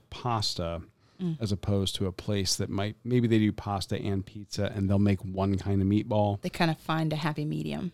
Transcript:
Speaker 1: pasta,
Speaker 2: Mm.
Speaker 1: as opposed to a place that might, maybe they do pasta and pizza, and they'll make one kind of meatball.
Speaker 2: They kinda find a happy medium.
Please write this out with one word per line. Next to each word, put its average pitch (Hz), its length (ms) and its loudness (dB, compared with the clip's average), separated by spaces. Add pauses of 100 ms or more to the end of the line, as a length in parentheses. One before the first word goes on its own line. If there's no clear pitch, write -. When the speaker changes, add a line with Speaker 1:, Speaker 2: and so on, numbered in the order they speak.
(100)
Speaker 1:
pasta, 90 720 -2 (400)
Speaker 2:
Mm. 170 180 -2
Speaker 1:
as 104 120 0
opposed 98 440 0
to 98 100 -2
a 87 60 -2
place 98 440 -2
that 95 140 -2
might, 101 340 -4
maybe 120 240 2
they 110 100 6
do 107 140 4
pasta 101 440 -4
and 98 300 -2
pizza, 104 480 -6
and 98 160 0
they'll 98 80 4
make 101 260 4
one 95 320 0
kind 98 240 0
of 95 60 4
meatball. 104 540 2
Speaker 2:
They - 100 -6
kinda 165 240 2
find 160 380 -2
a 156 40 -2
happy 151 280 -2
medium. 151 480 -4